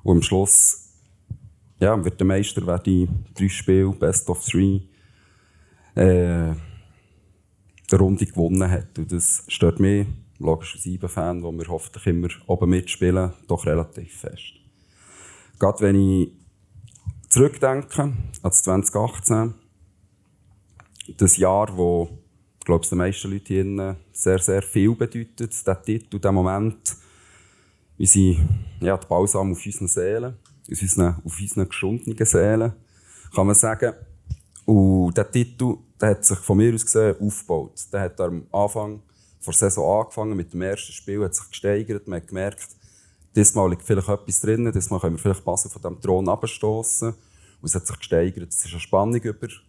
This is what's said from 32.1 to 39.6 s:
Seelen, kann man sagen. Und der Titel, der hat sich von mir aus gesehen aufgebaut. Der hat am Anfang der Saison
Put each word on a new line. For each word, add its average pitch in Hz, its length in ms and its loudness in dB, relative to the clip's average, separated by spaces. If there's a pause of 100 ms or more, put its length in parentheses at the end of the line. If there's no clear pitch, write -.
Seelen, 110 460 2 (640)
kann 98 120 2
man 101 80 2
sagen. 113 380 0 (720)
Und 95 540 4
der 104 120 0
Titel, 123 460 -2 (240)
der 107 120 4
hat 98 120 -2
sich 98 140 2
von - 180 0
mir 113 180 4
aus 110 120 -4
gesehen 110 340 2
aufgebaut. - 600 -4 (100)
Der 101 80 -4
hat 92 220 -6
am 87 320 -6
Anfang 104 480 -4 (440)
der 82 80 -8
Saison 101 460 2